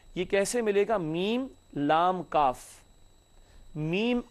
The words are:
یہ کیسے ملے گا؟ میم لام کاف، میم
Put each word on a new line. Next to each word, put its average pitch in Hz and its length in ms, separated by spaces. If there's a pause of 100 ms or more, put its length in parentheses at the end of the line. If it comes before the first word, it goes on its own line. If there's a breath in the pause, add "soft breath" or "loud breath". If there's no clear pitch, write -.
(140)
یہ 180 100
کیسے 202 380
ملے 202 260
گا؟ 220 80
میم 190 500 (300)
لام 160 520
کاف، 139 300 (1160 soft breath)
میم 202 460 (100)